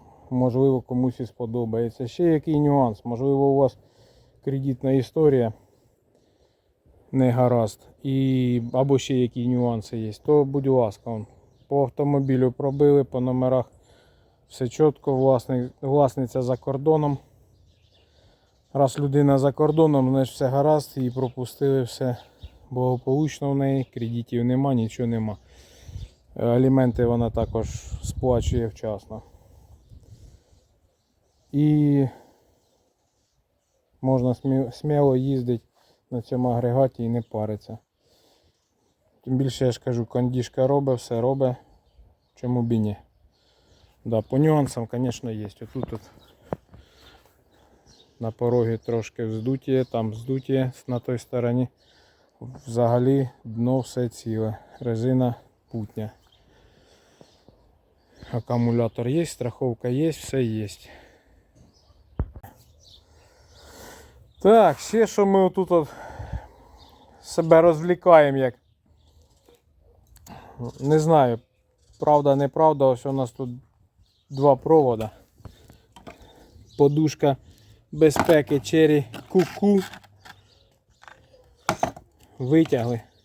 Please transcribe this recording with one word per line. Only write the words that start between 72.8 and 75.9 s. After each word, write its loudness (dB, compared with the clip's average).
ось 0
у -4
нас -4
тут -10
два 4
провода. 2